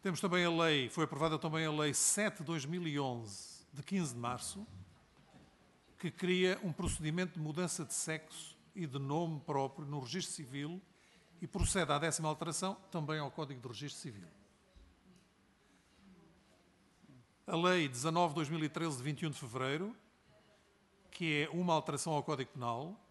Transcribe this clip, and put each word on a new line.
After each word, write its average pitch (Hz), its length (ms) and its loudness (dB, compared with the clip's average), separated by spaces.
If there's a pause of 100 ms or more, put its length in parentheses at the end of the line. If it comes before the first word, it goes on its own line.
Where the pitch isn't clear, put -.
Temos 180 180 0
também 180 240 4
a 175 60 6
lei, 160 400 6
foi 165 140 0
aprovada 156 340 2
também 160 280 0
a 156 60 2
Lei 151 220 2
sete - 440 2
de 156 80 -8
dois 151 200 -2
mil 175 220 -2
e 143 120 0
onze, 117 720 -6
de 139 120 -10
quinze 170 300 0
de 120 60 -6
março, 123 460 -4 (1300)
que 170 120 -2
cria 185 540 4
um 175 100 0
procedimento 170 600 0
de 175 60 -8
mudança 156 460 -2
de - 80 -8
sexo - 640 -6 (160)
e 170 140 -4
de 135 100 -4
nome 151 440 0
próprio 139 440 0
no 143 140 -4
registro 131 340 -4
civil 147 480 -6 (600)
e 175 60 -6
procede 175 440 2
à 143 80 6
décima 160 280 0
alteração 165 480 -2 (140)
também 156 300 -2
ao 143 100 -4
Código 139 320 -8
de 120 60 -10
Registro 123 340 -8
Civil. 101 260 -12 (3250)
A 156 80 0
Lei 175 320 6
dezanove 160 420 2
de 143 60 -4
dois 151 140 0
mil 160 140 0
e 151 60 2
treze, 156 280 -2
de 123 60 -6
vinte 147 180 -2
e 170 60 0
um - 20 2
de 135 80 -6
fevereiro, 135 580 -2 (1120)
que 151 340 2
é 156 60 -2
uma 175 240 2
alteração 151 400 0
ao 147 80 2
Código 135 300 -2
Penal 127 440 -4 (160)